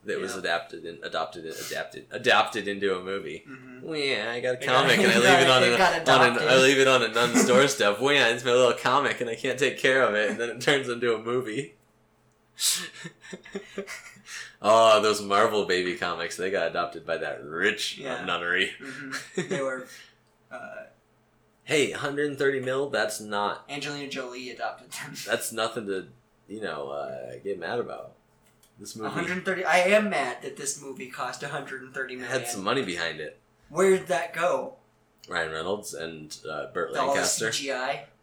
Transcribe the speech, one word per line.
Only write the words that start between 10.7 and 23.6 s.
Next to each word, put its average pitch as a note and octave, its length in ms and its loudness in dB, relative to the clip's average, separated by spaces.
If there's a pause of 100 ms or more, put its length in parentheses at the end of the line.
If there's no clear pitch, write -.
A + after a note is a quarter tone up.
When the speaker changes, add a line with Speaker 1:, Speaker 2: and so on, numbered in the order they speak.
Speaker 1:
into A#2+ 260 0
a G#2+ 60 -4
movie. A#2 540 -4 (840)
<laughs> - 1300 -8 (760)
Oh, A2 440 8
those G#2 180 2
Marvel G#2 440 4
baby F2+ 300 0
comics, E2+ 400 -4
they F#2 140 -4
got F2 220 0
adopted E2+ 340 -6
by E2 120 -2
that C#2+ 260 -6
rich F2 560 -2
Speaker 2:
Yeah. - 260 -8
Speaker 1:
nunnery. F2 460 -2 (100)
Speaker 2:
Mm-hmm. C3+ 680 -10
They F#3 120 -4
were, C3 260 -6 (640)
uh, G#2+ 340 -14 (340)
Speaker 1:
<laughs> - 440 -20
Hey, C#3 280 0
hundred C#3+ 480 -4
thirty C3+ 200 2
mil, C3 300 -2
that's G#2+ 320 -2
not G#2 480 -4